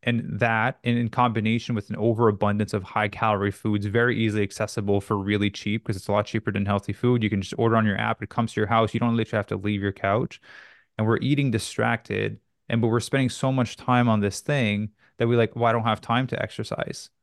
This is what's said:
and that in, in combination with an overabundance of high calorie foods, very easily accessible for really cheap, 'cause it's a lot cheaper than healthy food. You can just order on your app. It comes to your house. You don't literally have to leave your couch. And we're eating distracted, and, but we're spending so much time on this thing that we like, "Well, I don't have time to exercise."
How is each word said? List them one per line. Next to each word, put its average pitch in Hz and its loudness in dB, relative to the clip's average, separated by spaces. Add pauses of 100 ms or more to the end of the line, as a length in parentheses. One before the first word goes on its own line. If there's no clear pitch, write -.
and 117 -2
that 113 0
in, 120 2
in 117 0
combination 113 0
with 104 -6
an 113 -6
overabundance 104 2
of 101 -2
high 107 -2
calorie 101 0
foods, 104 -2
very 117 2
easily 107 0
accessible 101 -2
for 104 -2
really 101 0
cheap, 104 -6
'cause 104 -4
it's - -12
a - -2
lot 101 2
cheaper 110 -4
than 101 0
healthy 101 -2
food. 120 2
You 110 2
can 101 0
just - -8
order 113 4
on 113 4
your 101 0
app. 113 -4
It - -12
comes 117 -2
to 107 0
your 104 0
house. 113 2
You 120 0
don't 117 0
literally 113 -2
have 101 -2
to 101 -4
leave 101 -2
your 101 0
couch. 104 -2 (560)
And 110 0
we're 113 4
eating 139 0
distracted, 110 -2 (280)
and, 113 0
but 117 2
we're 113 2
spending 131 0
so - -2
much 131 -2
time 123 2
on 107 4
this 101 -2
thing 107 -2 (280)
that 120 2
we 120 4
like, 117 2
"Well, 117 0
I 113 4
don't 113 2
have 110 0
time 123 0
to - -6
exercise." - -8 (120)